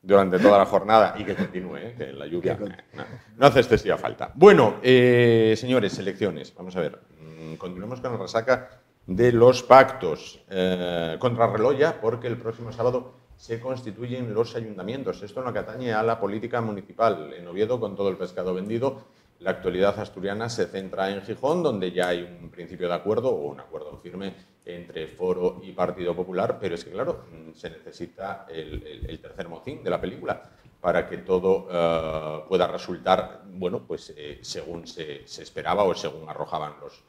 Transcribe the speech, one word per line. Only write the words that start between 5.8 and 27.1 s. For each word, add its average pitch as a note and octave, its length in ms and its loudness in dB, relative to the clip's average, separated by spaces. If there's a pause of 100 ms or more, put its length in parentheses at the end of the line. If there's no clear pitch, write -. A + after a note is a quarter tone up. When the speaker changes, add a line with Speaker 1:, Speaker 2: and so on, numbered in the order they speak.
Speaker 1:
elecciones. F#2 560 -4
Vamos F2+ 220 -16
a F2+ 40 -2
ver. D2+ 180 -6 (200)
Mm, D#2+ 360 -16
continuemos F#2+ 440 -12
con B2 140 -8
la A2+ 60 -8
resaca A2+ 500 0 (360)
de A2 280 4
los B2 300 8
pactos. - 760 6 (100)
Eh, F2+ 680 -2
contrarreloj A#2 580 2
ya, D#3 220 0
porque A#2 280 -4
el A2+ 100 -4
próximo A2+ 340 -10
sábado B2 440 -4 (200)
se A#2 240 -10
constituyen A#2+ 760 -10
los A2+ 220 -2
ayuntamientos. G#2+ 680 -8
Esto G#2 180 -10
en B2+ 60 -6
lo A#2 60 -6
que G#2 60 -4
atañe A2+ 340 -6
a G#2+ 100 0
la A2+ 160 0
política A2+ 420 -4
municipal. G2+ 720 -2
En F2 140 -16
Oviedo, G#2+ 320 -2
con G2+ 180 -6
todo G2+ 120 -2
el F#2 80 -4
pescado F#2 360 -6
vendido, A2 480 -4 (380)
la F#2+ 120 -4
actualidad F#2 480 0
asturiana G2+ 500 -8
se A#2 160 -2
centra F#2+ 460 -6
en G2+ 100 -8
Gijón, C3 400 -2
donde G#2 300 -2
ya F2+ 160 0
hay F2 160 -2 (180)
un E2+ 80 -18
principio F2 380 -10
de F2 80 -2
acuerdo, A2 340 -2
o D2+ 220 -4
un C#2 80 -16
acuerdo D2 420 -14
firme, F#2 320 -12 (320)
entre F2 420 -12
Foro F2+ 560 -4
y G2 100 -18
Partido F2 420 -4
Popular, F2+ 440 -4
pero F2+ 160 -6
es E2+ 80 -14
que, D2+ 80 -18
claro, B2 400 -8